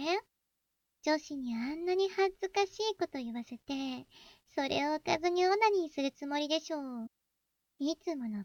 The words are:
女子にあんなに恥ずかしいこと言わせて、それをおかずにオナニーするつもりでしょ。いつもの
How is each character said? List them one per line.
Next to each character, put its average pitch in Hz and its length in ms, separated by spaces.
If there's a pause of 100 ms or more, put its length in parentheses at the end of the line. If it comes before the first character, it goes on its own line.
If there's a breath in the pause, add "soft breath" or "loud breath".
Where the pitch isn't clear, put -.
(1120)
女 311 80
子 294 200
に 240 180
あ 226 40 (160)
ん 339 100
な 359 100
に 381 140
恥 381 320
ず 381 80
か 403 160
し - 140 (120)
い 392 80
こ 339 80
と 277 120
言 233 140
わ 240 120
せ 240 120
て、 269 480 (480 loud breath)
そ 277 140
れ 277 220
を 302 60
お 311 40
か 339 180
ず 330 120
に 359 180
オ 381 80
ナ 440 140
ニ 370 200
ー - 40
す 277 80
る 269 100
つ - 160
も 285 100
り 294 120
で 320 100
し 311 140
ょ。 311 40 (1000)
い 285 160
つ 330 220
も 247 100
の 208 180